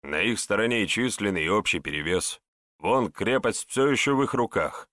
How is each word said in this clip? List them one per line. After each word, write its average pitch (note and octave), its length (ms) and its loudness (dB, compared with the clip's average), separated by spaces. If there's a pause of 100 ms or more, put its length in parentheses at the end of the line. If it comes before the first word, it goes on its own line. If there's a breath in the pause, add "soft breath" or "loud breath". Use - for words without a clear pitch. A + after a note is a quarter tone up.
На D2 200 -4
их A2 180 0
стороне A2+ 420 0
и F2+ 60 0
численный, G2+ 560 0
и D#2+ 40 0
общий G2+ 300 0
перевес. D2+ 600 -2 (380)
Вон, A2 340 2
крепость A#2+ 560 0
все C3+ 180 2
еще C#3 300 2
в C#3 80 2
их - 100 -2
руках. G#2 580 -2